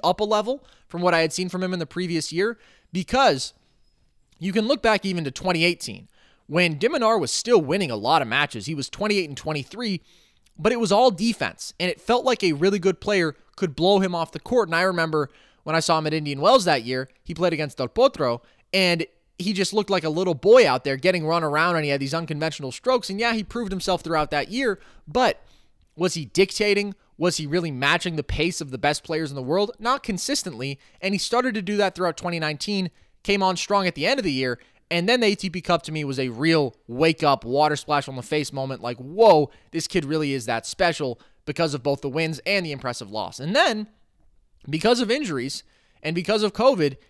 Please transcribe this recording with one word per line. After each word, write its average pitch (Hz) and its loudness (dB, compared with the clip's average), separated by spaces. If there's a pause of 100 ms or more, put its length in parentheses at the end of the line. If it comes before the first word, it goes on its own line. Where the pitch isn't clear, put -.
up 180 2
a 214 2
level 214 -2 (220)
from 170 -8
what 175 4
I 165 4
had 160 2
seen 185 -4
from 185 -6
him 185 -4
in 180 -4
the 156 -6
previous 170 -4
year, 202 -2 (360)
because 185 2 (880)
you 185 -4
can 214 0
look 262 0
back 214 2
even 180 -2
to 139 -2
twenty 165 0
eighteen, 139 -4 (380)
when 165 0
de 175 0
Minaur 226 2
was 135 -2
still 233 2
winning 160 0
a 113 -4
lot 131 2
of 123 -2
matches. 120 -2
He 156 -6
was 139 -6
twenty-eight 202 -2
and 139 -12
twenty-three, 170 -6 (560)
but 202 2
it 233 0
was 208 0
all 233 6
defense, 175 -4
and 220 -2
it - -6
felt 247 0
like 247 2
a 175 2
really 185 0
good 185 0
player 175 0 (200)
could 165 -4
blow 190 4
him 185 -2
off 165 -4
the 160 -12
court. 233 2
And 165 -2
I 170 4
remember 160 0 (320)
when 156 -2
I 165 2
saw 160 2
him 156 -2
at 147 0
Indian 147 -4
Wells 208 6
that 147 2
year, 127 -6 (140)
he - -12
played 165 0
against 151 -6
Del 127 -2
Potro, 147 2 (300)
and 175 2 (320)
he 196 -4
just 190 -2
looked 208 0
like 185 0
a 160 0
little 175 0
boy 208 8
out 131 2
there 135 0
getting 175 0
run 165 0
around, 160 2
and 156 0
he 147 -2
had 139 0
these 139 -4
unconventional 156 -4
strokes. - -2
And 196 -6
yeah, 233 0
he 214 -4
proved 233 -6
himself 185 -2
throughout 156 -2
that 147 -2
year, 226 -2 (280)
but 240 2 (540)
was 175 -2
he 160 -8
dictating? 202 0 (200)
Was 170 0
he 156 -6
really 165 -2
matching 151 0
the 147 -4
pace 170 -2
of 143 -10
the 127 -8
best 147 0
players 160 -4
in 143 -10
the 135 -8
world? 185 0
Not 254 -2
consistently, 143 -6 (200)
and 196 -2
he 196 -2
started 247 -2
to 214 -4
do 202 -4
that 202 0
throughout 170 -2
twenty 170 -6
nineteen, 165 -4 (320)
came 202 0
on 185 2
strong 196 0
at 175 -2
the 139 -6
end 269 0
of 208 -6
the 160 0
year, 131 -2 (320)
and 170 0
then 247 2
the 220 4
A 202 2
T 196 -6
P 165 -6
Cup 170 0
to 156 -10
me 156 -4
was 135 -4
a 131 -2
real 143 2 (120)
wake-up, 147 2
water 143 2
splash 143 -2
on 135 -10
the 123 -10
face 151 -4
moment, 135 -8
like, 120 -6
"Whoa, 165 6 (200)
this 160 -6
kid 170 -2
really 147 -2
is 123 -4
that 117 -4
special," 156 -2 (280)
because 156 -2
of 135 -6
both 139 -2
the 139 -6
wins 160 -4
and 190 0
the 151 -8
impressive 123 -8
loss. 104 -8
And 170 -4
then, 226 2 (800)
because 208 2
of 214 -2
injuries 165 -4 (400)
and 160 -4
because 196 0
of 208 0
covid, 190 2 (140)